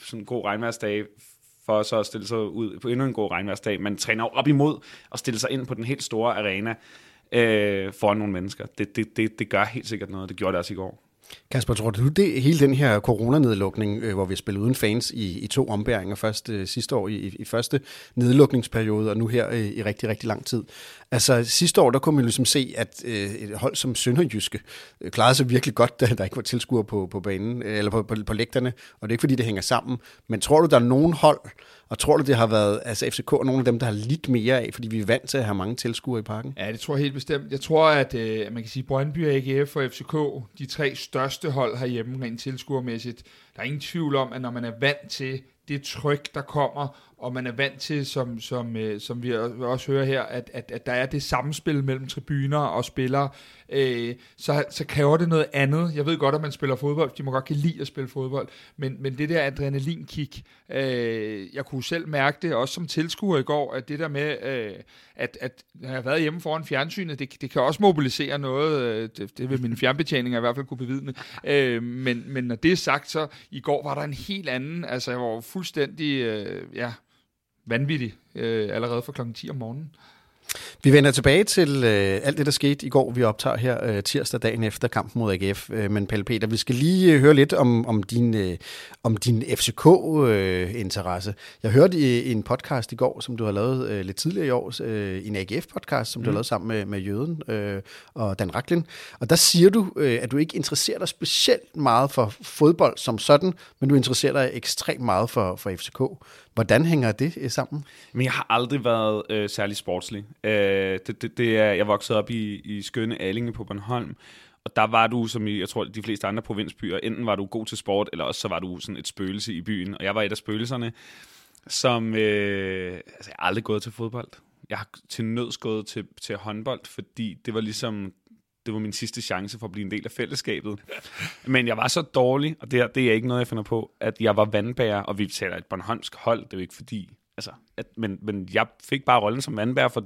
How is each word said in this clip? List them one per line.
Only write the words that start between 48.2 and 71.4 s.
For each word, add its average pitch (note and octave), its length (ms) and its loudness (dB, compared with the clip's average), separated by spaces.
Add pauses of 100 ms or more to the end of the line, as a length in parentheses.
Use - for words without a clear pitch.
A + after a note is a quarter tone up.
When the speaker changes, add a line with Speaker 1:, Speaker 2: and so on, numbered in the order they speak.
Speaker 3:
som, A#2 360 -6
øh, A2 240 -4
som A#2+ 240 -8
vi A#2+ 120 -2
også A#2+ 560 -4
hører C#3 140 2
her, C3+ 160 0
at, A#2+ 320 -8
at, A#2+ 200 -12
at A2+ 120 -10
der B2 60 -4
er B2+ 140 0
det C#3 180 -4
samspil C#3+ 600 -2
mellem C3+ 240 -4
tribuner C#3 500 -2
og B2 280 0
spillere, C3+ 440 -2 (400)
øh, A#2+ 460 0 (220)
så, D3 320 0
så - 160 -8
kræver D3 320 4
det E3+ 120 0
noget D#3+ 240 4
andet. D3 420 0
Jeg D3 100 -2
ved D#3+ 120 2
godt, C#3+ 180 2
at D3+ 60 -2
man D3+ 100 -6
spiller C3+ 240 -2
fodbold, C#3+ 420 0
de D3 60 -8
må C3 80 -4
godt C3 140 -2
kan D#3 100 -4
lide D3+ 260 0
at C#3 60 -6
spille C3+ 200 -8
fodbold, C3 400 -6 (300)
men, C3 220 -6
men C3 180 -6
det D3+ 120 -2
der D#3+ 160 2
adrenalinkick, C#3 960 -4 (280)
øh, A2+ 880 -4
jeg C3 100 -8
kunne C3 180 -6
selv E3+ 240 -6
mærke C#3+ 340 2
det, E3 140 0
også B2+ 180 0
som F3 140 -8
tilskuer E3 520 0
i C3 40 2
går, D3 300 -2
at B2+ 160 -8
det D3 100 -6
der D#3+ 80 -4
med, C#3+ 360 -4
øh, A#2 300 -4 (420)
at, - 260 -6
at - 220 -10 (120)
når - 140 -14
jeg C3 80 -6
har B2+ 40 -6
været C#3 200 0
hjemme D#3+ 200 -2
foran D#3+ 240 -4
fjernsynet, D3+ 540 -4
det, - 220 -12
det C#3 100 -10
kan C#3+ 100 0
også D3 200 2
mobilisere C#3+ 580 4
noget, C#3+ 420 0
øh, A2+ 360 -2
det, G2+ 200 -10
det B2+ 120 -4
vil C3 120 0
min A#2 160 -2
fjernbetjening C3 580 2
i A#2 40 0
hvert A#2+ 160 0
fald C#3 100 -6
kunne C3 120 -12
bevidne. C3 360 -8 (300)